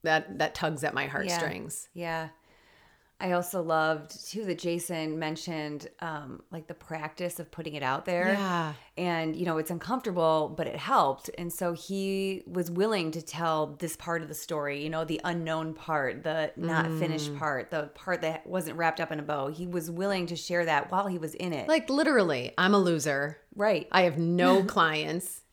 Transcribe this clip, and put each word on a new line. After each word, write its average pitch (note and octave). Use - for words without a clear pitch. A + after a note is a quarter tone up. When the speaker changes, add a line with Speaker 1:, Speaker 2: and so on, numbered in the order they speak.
Speaker 1:
that, D#3
that -
tugs D#3
at D3+
my C#3
Speaker 2:
Yeah. C#3
Speaker 1:
heartstrings. D#3+
Speaker 2:
Yeah. E3
I F#3
also F3
loved, D#3+
too, G#3+
that F#3
Jason E3+
mentioned, D#3
um, D3
like, D#3+
the E3+
practice D#3+
of D#3+
putting D#3
it C#3+
out C3+
there. F3+
Speaker 1:
Yeah. F3
Speaker 2:
And, E3
you F3
know, D#3+
it's D#3+
uncomfortable, E3
but D#3
it -
helped. D3
And F3
so F3
he F#3+
was F3
willing F3+
to D#3+
tell D#3
this E3
part E3+
of D#3+
the D#3
story, C#3+
you D#3
know, D#3+
the D#3
unknown D#3+
part, D3+
the D#3
not E3
finished D3+
Speaker 1:
Mm. C#3+
Speaker 2:
part, C#3+
the D#3
part F3
that D#3+
wasn't D#3+
wrapped E3
up D#3+
in D3+
a -
bow. D3
He D#3
was F3
willing F#3
to E3+
share F3
that D3+
while G3
he F#3
was D#3
in F3+
it. C#3
Speaker 1:
Like, D4+
literally, A3+
I'm F#3+
a G3+
loser. D3+
Speaker 2:
Right. G3+
Speaker 1:
I F#3
have E3
no F3+
Speaker 2:
<laughs> F#3+
Speaker 1:
clients. D#3